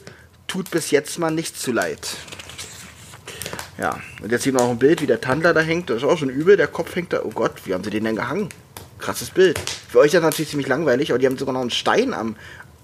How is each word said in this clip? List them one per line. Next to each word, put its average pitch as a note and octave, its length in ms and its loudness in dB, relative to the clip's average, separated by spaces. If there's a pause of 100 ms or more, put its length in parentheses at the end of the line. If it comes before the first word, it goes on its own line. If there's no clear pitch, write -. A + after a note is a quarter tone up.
(480)
tut F#3+ 240 -8
bis D#3+ 180 -2
jetzt C#3+ 300 0
mal D#3+ 100 0
nichts D#3+ 300 -6
zuleid. G2 560 -4 (1600)
Ja, D#2 220 -4 (200)
und G#2+ 120 -6
jetzt A#2+ 100 0
sieht C3+ 120 0
man B2 100 4
auch B2 60 2
ein A#2 100 -2
Bild, D3+ 220 4
wie C#3 40 -4
der - 140 2
Tandler D#3+ 340 2
da D#3+ 60 4
hängt. E3 300 -2
Das A2+ 80 0
ist B2 40 -6
auch D3+ 160 2
schon C#3 100 -2
übel, D#3+ 280 4
der D3+ 100 4
Kopf - 300 -6
hängt F3 160 -4
da. - 100 0
Oh - 80 -4
Gott, A#2 220 0 (140)
wie F#2 80 -2
haben F#2 100 -4
sie G#2 60 -6
den G#2 120 -2
denn A2 140 -2
gehangen? D3 320 -4 (500)
Krasses - 320 -6
Bild. F3 300 4 (280)
Für A#2+ 120 6
euch C#3+ 60 10
ist D3+ 80 4
das E3 100 6
natürlich D#3 260 0
ziemlich C#3+ 160 -4
langweilig, C3+ 460 2
aber B2 80 2
die C3 60 4
haben C3 120 2
sogar C3+ 140 -4
noch B2+ 80 -2
einen B2 100 -4
Stein F#3+ 420 2
am, G#2+ 220 -4 (500)